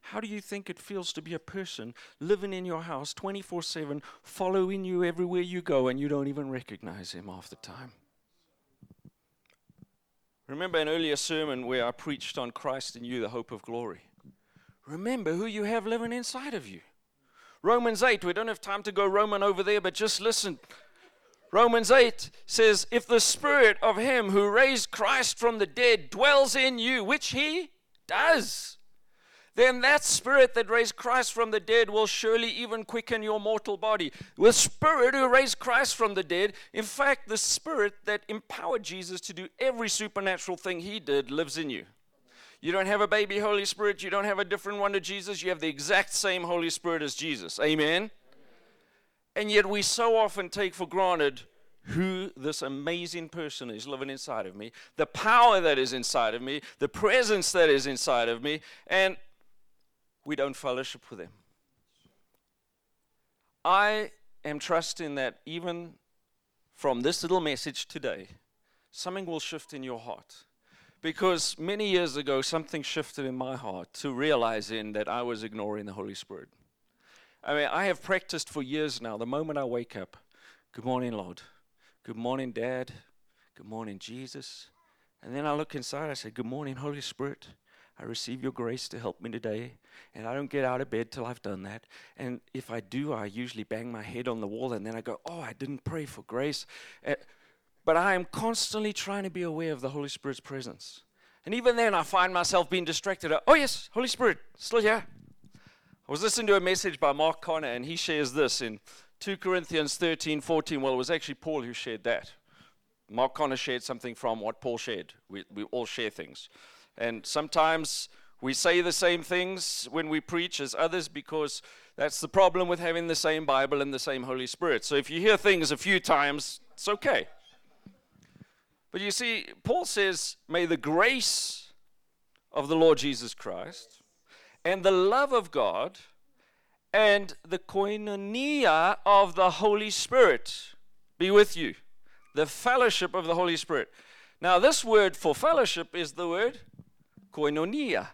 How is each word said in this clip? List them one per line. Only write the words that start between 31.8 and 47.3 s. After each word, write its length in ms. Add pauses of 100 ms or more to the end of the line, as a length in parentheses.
will 180
surely 420
even 340
quicken 380
your 180
mortal 380
body." 340 (260)
The 140
spirit 600
who 140
raised 320
Christ 360
from 200
the 80
dead, 300 (200)
in 120
fact, 440
the 80
spirit 560 (120)
that 220
empowered 560
Jesus 380
to 120
do 140 (120)
every 300
supernatural 680
thing 220
he 200
did, 300
lives 280
in 120
you. 160 (760)
You 100
don't 140
have 160
a 60
baby 320
Holy 260
Spirit. 380
You 80
don't 120
have 140
a 80
different 340
one 140
to 60
Jesus. 420
You 80
have 100
the 80
exact 460
same 300
Holy 260
Spirit 320
as 140
Jesus. 440